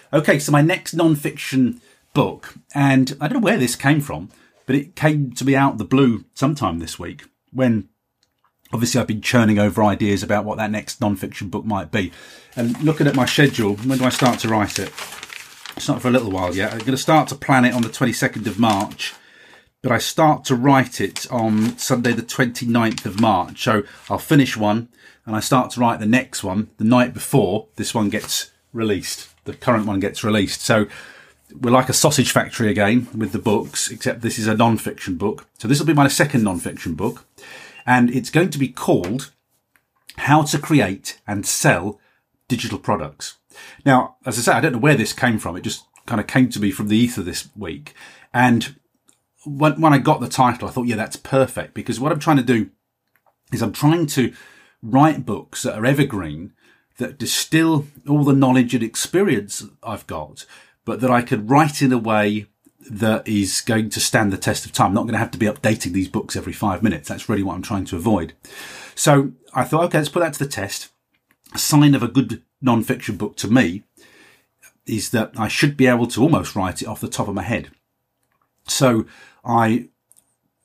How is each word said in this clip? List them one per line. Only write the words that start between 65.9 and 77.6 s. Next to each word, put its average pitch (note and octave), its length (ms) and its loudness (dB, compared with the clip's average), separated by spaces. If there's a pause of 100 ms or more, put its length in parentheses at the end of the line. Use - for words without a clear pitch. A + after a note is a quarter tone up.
these F#2+ 160 -2
books - 280 -6
every F2+ 160 -8
five F#2+ 300 -4
minutes. F2 260 -2
That's - 200 -10
really G2+ 140 -2
what F#2+ 120 -6
I'm F#2 80 -10
trying F#2+ 240 -6
to F#2+ 100 -8
avoid. F2 360 -2 (640)
So C#3+ 380 2 (220)
I B2+ 100 0
thought, D#3 200 0
"Okay, F3 140 0
let's D3+ 100 -2
put F3 120 -2
that E3 120 0
to - 60 -10
the C#3 120 -6
test." - 380 -8 (680)
A - 40 -8
sign D3 360 6
of A#2 80 0
a A#2 60 -2
good A2 340 -2 (200)
non-fiction A#2 540 -2
book G#2 200 -8
to G2+ 120 -6
me G#2 340 2 (1040)
is A2 240 -4
that A2 260 -2
I A2 120 -2
should C#3+ 280 0
be C3 100 4
able A#2+ 200 2
to A2 160 -2
almost B2 340 2
write F#2 240 -4
it - 80 -10
off G#2+ 120 -10
the B2+ 80 -8
top A2+ 200 -6
of G2 60 -6
my G2 80 -6
head. F2+ 280 -6 (960)